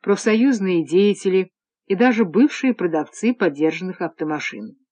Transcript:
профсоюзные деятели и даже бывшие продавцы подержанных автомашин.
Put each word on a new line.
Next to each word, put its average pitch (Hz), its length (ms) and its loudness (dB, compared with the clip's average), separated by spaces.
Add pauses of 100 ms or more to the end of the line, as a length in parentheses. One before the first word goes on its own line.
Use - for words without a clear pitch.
профсоюзные 202 800 2
деятели 190 640 2 (360)
и 196 80 -2
даже 226 300 2
бывшие 240 480 0
продавцы 175 600 -2
подержанных 165 640 -2
автомашин. 147 760 -8 (160)